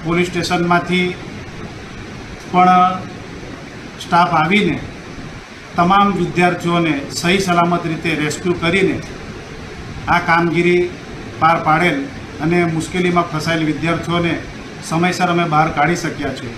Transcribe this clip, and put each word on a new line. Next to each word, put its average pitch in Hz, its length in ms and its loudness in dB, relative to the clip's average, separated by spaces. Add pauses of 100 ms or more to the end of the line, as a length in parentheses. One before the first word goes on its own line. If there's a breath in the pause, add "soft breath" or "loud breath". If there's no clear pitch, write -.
પોલીસ 175 240 2
સ્ટેશનમાંથી 175 800 2 (1400)
પણ 180 420 6 (1080)
સ્ટાફ 175 340 4
આવીને 170 380 2 (1000)
તમામ 196 440 4
વિદ્યાર્થીઓને 170 760 2 (240)
સહી 196 180 2 (100)
સલામત 175 440 2
રીતે 160 320 -2
રેસ્ક્યુ 156 400 -2
કરીને 170 340 2 (1160)
આ 180 60 4 (100)
કામગીરી 170 500 4 (600)
પાર 165 160 6 (100)
પાડેલ 156 320 4 (460)
અને 175 120 4 (180)
મુશ્કેલીમાં 175 560 0
ફસાયેલ 156 400 0
વિદ્યાર્થીઓને 170 600 0 (540)
સમયસર 175 480 2
અમે 170 180 2
બહાર 151 220 4
કાઢી 160 300 2
શક્યા 135 340 -4
છે. 120 180 -10